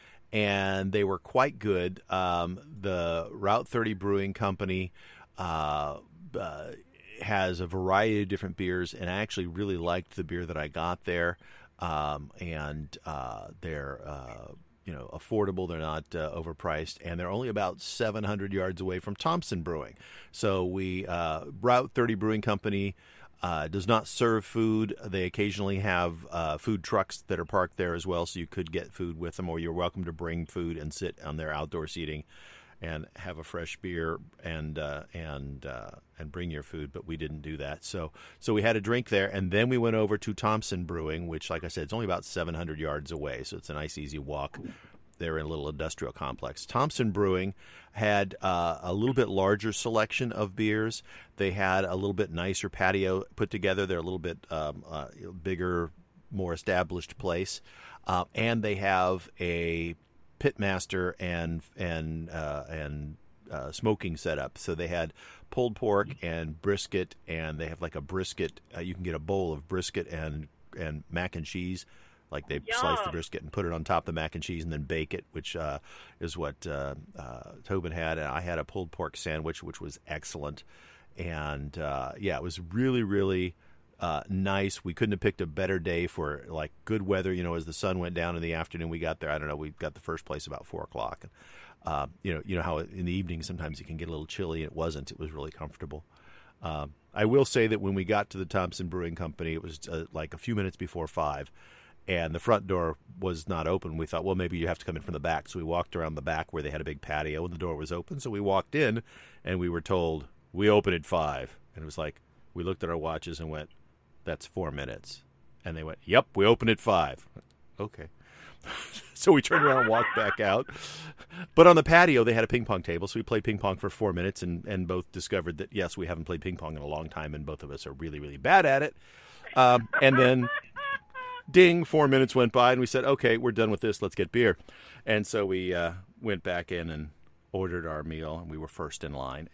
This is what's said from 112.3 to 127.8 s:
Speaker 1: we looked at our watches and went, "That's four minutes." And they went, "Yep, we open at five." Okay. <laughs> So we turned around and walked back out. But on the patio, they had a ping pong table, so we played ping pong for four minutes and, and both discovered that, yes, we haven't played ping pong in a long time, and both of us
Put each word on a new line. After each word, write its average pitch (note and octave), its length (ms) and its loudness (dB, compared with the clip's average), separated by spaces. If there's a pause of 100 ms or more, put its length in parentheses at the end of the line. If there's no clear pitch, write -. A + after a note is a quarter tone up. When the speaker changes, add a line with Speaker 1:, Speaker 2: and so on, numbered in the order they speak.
Speaker 1:
we F2+ 80 -6
looked F2+ 220 -4
at F2 60 0
our E2+ 80 0
watches D#2+ 420 -4
and D#2+ 100 -6
went, D#2 200 -8 (560)
"That's D#2 200 -6
four F2 240 -4
minutes." C#2 540 -8 (400)
And E2 140 -6
they D#2 60 -8
went, D#2 200 -10
"Yep, A2 320 6
we G2 100 6
open A2+ 240 6
at A2 100 4
five." D#2+ 480 2 (500)
Okay. G2 300 -8 (580)
<laughs> - 40 -12 (460)
So - 160 8
we D3 100 10
turned D#3 220 6
around C3 200 8
and A2+ 40 4
walked A2+ 300 4
back G#2+ 240 2
out. G#2 260 4 (880)
But E3 100 12
on F3 120 12
the D#3 60 8
patio, D#3+ 420 10
they A#2 80 6
had A2+ 100 6
a A2 40 4
ping A#2+ 180 2
pong F#2+ 160 0
table, E2+ 260 -2
so - 100 -6
we F#2 60 -2
played A2 220 0
ping G#2 120 2
pong F#2+ 200 0
for G2+ 120 -4
four G2+ 220 0
minutes F2+ 320 -2
and, E2+ 220 -4
and F#2 200 -2
both F2+ 280 -2
discovered F2 460 -2
that, - 120 -8
yes, F#2 240 -2
we F2+ 120 -6
haven't E2 180 -4
played E2+ 160 -4
ping F#2 160 -4
pong D#2 180 -8
in D2 60 -10
a D2 40 -8
long D2+ 220 -6
time, D#2 260 -8
and D2+ 120 -8
both D2+ 180 -10
of C#2+ 80 -12
us C#2 160 -10